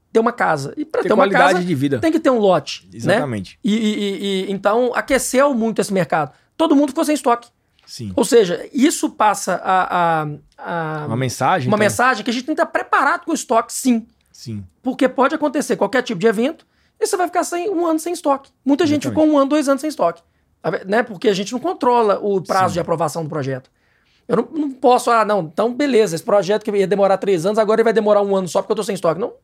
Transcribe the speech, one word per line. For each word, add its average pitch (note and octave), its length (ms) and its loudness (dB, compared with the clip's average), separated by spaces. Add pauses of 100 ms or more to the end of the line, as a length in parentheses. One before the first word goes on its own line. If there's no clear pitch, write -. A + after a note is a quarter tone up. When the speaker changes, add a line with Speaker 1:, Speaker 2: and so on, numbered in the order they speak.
(120)
Speaker 1:
ter A3+ 80 2
uma A3+ 140 2
casa. D#3 420 -2
E D4+ 80 -8
pra - 180 -4
Speaker 2:
Ter F#3 80 -2
Speaker 1:
ter G#3 40 2
uma A3 100 4
Speaker 2:
qualidade G3 300 4
Speaker 1:
casa, F3+ 120 0
Speaker 2:
de F3 100 -2
vida. C3+ 240 0
Speaker 1:
tem D#4+ 120 0
que D#4 80 0
ter D#4+ 100 2
um B3 100 2
lote, F3 520 0
né? - 60 -18
Speaker 2:
Exatamente. B2+ 680 -4
Speaker 1:
E, G3+ 100 0
e, G#3+ 40 2 (220)
e, G3 480 -4
e, G3 40 -4
então, G#3+ 440 0
aqueceu C4+ 580 2
muito A3+ 260 -2
esse G3 140 -2
mercado. E3 400 0 (240)
Todo D#4+ 180 4
mundo C#4+ 140 4
ficou D#4 160 -2
sem D4+ 100 0
estoque. A#3+ 320 -2 (380)
Speaker 2:
Sim. G#2+ 320 -12
Speaker 1:
Ou A3 80 2
seja, F#3 480 2
isso D4 360 0
passa G3+ 540 0
a, F3 600 0
a, D3+ 40 -6 (300)
a D#3 500 -6
Speaker 2:
Uma A2+ 80 -4
mensagem, C3 540 -2
Speaker 1:
uma D#3+ 60 2
Speaker 2:
então? G#3 100 2
Speaker 1:
mensagem A#3+ 380 0
que - 60 -4
a A3+ 40 -2
gente B3+ 120 -6
tem D#4 100 -4
que E4 60 -2
estar D#4+ 100 -2
preparado E4+ 520 0
com D#4+ 80 -6
o D#4 40 0
estoque, A#3 360 -2
sim. A#3 340 0 (260)
Speaker 2:
Sim. G#2+ 320 -12 (200)
Speaker 1:
Porque B3+ 240 0
pode C4 260 0
acontecer C#4+ 440 -2
qualquer G3+ 260 0
tipo G#3+ 160 -6
de G#3 80 2
evento A3+ 380 -2 (340)
e G#4+ 80 -2
você G4+ 80 -2
vai F4+ 120 0
ficar F4 180 -2
sem, F4 240 -4
um F4 180 -2
ano D#4+ 100 2
sem E4+ 140 -6
estoque. D4 380 -2 (160)
Muita C#4 200 2
gente D4 220 0
Speaker 2:
Exatamente. D4+ 180 2
Speaker 1:
ficou D4+ 100 4
um C#4 40 6
ano, C4+ 100 2
dois C#4+ 200 0
anos C4+ 120 0
sem D4+ 60 -6
estoque. F3 340 -2 (640)
Né? G#3 160 0
Porque A3+ 280 -4
a G3+ 40 4
gente G3 200 -4
não B3+ 60 -6
controla A#3+ 640 0
o G3 200 -2
prazo F#3+ 280 0
Speaker 2:
Sim. - 40 -4
Speaker 1:
de E3+ 80 -2
aprovação E3 420 -2
do D3 60 -8
projeto. C3+ 400 -6 (580)
Eu - 80 -2
não, A3 180 0
não D4 180 -4
posso, B3 380 2
ah, A3+ 140 4
não, G#3 180 0
então G3+ 320 -2
beleza, A#3+ 400 2
esse D#3+ 100 -6
projeto G3+ 420 2
que - 60 -4
ia G3 140 2
demorar G3 320 2
três F#3 280 0
anos, G#3 120 0
agora A3 220 2
ele A3+ 60 2
vai A3+ 80 2
demorar G#3 280 4
um G3+ 140 0
ano F#3+ 140 -2
só - 120 -2
porque - 120 -4
eu - 20 -2
tô G#3 80 -4
sem G3 120 -6
estoque. E3+ 260 -2
Não D4 100 -6 (120)